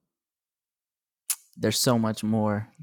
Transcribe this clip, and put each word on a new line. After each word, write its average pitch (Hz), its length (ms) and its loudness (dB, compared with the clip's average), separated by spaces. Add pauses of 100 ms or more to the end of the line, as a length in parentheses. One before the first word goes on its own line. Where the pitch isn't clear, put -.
(1600)
there's 110 220 0
so 120 180 4
much 110 260 -2
more 107 440 0 (160)